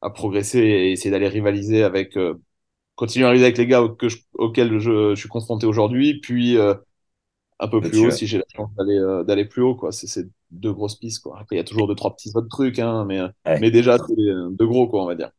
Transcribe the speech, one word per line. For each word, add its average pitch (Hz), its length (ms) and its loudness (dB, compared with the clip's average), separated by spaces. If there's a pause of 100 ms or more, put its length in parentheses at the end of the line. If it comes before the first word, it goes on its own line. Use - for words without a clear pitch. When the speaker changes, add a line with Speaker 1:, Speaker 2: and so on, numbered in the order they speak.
Speaker 1:
à 101 80 -8
progresser 101 500 -2
et 98 320 4
essayer 92 180 -4
d'aller 98 180 0
rivaliser 104 560 0
avec, 95 340 -2
euh, 87 160 0 (600)
continuer 123 300 0
à 123 40 6
rivaliser 127 160 6
avec 123 120 4
les 120 100 2
gars 123 200 4 (100)
que 120 120 -2
je, 110 80 -12 (160)
auxquels 117 460 0
je, 107 340 2
je 101 60 -8
suis - 100 -14
confronté 113 360 -4
aujourd'hui, 123 540 0
puis, 120 380 0
euh, 104 160 4 (880)
un 110 80 -4
peu 110 140 0
Speaker 2:
Mais 82 80 -4
Speaker 1:
plus - 0 -
Speaker 2:
tu 110 160 6
Speaker 1:
haut 120 40 4
Speaker 2:
as 120 80 -2
Speaker 1:
si 110 80 -6
j'ai 107 120 -4
la - 60 -4 (100)
chance 104 220 -10
d'aller, 101 220 0
euh, 95 260 -2
d'aller 101 220 0
plus 123 160 -4
haut, 127 140 2
quoi. 82 160 -8
C'est, - 160 -14
c'est 92 180 -8 (240)
deux 98 220 -6
grosses 104 240 -8
pistes, 113 260 -12
quoi. 71 180 -16
Après, 107 160 -8
il - 20 -2
y 82 40 -4
a - 20 -6
toujours 104 240 -2
deux, 101 80 -2
trois - 200 -6
petits - 200 -16
autres 117 120 -4
trucs, 127 320 -2
hein, 113 260 -2
mais, 95 140 -4
euh, 92 80 -4 (180)
Speaker 2:
Ouais. 131 140 0
Speaker 1:
mais 113 100 4
déjà, 120 280 6
c'est, 117 200 -4
euh, 95 320 -2
deux 104 160 0
gros, 120 220 2
quoi, 104 140 -2
on 92 40 -4
va 87 100 -6
dire. 80 220 -10